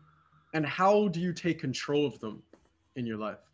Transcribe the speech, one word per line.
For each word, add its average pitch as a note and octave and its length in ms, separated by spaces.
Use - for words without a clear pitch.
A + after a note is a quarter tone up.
and D#3 100
how G3+ 440
do E3 120
you F3+ 140
take E3 240
control C#3+ 480
of C#3 140
them A2 220
in B2+ 80
your A2 140
life? G#2 220